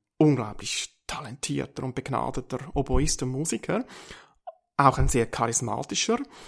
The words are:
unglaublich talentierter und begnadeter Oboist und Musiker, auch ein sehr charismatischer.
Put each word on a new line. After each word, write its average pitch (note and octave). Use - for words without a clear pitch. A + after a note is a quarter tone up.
unglaublich A#2+
talentierter C3+
und B2+
begnadeter B2
Oboist C3+
und B2+
Musiker, F3
auch C#3
ein C3+
sehr A#2
charismatischer. A#2